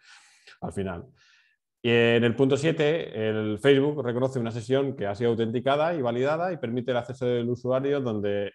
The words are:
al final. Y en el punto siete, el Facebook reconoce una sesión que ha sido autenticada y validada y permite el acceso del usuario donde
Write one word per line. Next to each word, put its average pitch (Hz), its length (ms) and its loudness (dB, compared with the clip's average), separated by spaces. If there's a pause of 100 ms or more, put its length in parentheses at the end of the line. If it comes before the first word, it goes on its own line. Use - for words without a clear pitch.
(600)
al - 120 -8
final. 95 340 -8 (760)
Y 117 100 0
en 117 340 6
el 113 100 2
punto 135 220 4
siete, 147 720 -2
el 107 300 -2
Facebook 139 460 4
reconoce 127 360 -2
una 113 100 -4
sesión 127 460 -2
que 101 100 -4
ha 101 80 -2
sido 117 160 0
autenticada 127 640 0
y 151 80 -4
validada 143 500 -2
y 165 40 -6
permite 120 340 -4
el 123 60 2
acceso 123 280 -4
del 120 240 0
usuario 131 520 0
donde 101 540 -2